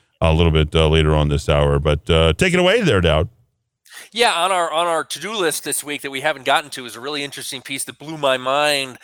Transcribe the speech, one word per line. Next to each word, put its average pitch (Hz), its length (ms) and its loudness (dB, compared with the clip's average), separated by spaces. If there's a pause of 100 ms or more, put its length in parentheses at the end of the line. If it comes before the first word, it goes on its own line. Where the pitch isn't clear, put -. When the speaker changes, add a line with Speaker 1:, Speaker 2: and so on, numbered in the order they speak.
(200)
Speaker 1:
a 80 140 2
little 82 180 4
bit, 78 220 2
uh, 80 140 4
later 78 260 4
on 76 140 2
this 71 200 -2
hour. 71 300 2
But, 76 320 -2
uh, 82 240 4
take 180 180 0
it 180 80 2
away 190 220 2
there, 120 180 2
Dowd. 80 280 2 (840)
Speaker 2:
Yeah, 220 220 2
on 170 160 0
our, 175 220 0
on 170 160 0
our 160 160 0
to-do 160 280 -10
list 180 300 -2
this 139 220 -6
week 143 180 -8
that 139 80 -8
we 135 120 -8
haven't 143 220 -4
gotten 143 260 0
to 127 160 -12
is 110 100 -14
a 117 40 -14
really 143 220 -8
interesting 139 400 -12
piece 139 220 -10
that 127 140 -16
blew 156 200 -12
my 135 180 2
mind 135 680 -2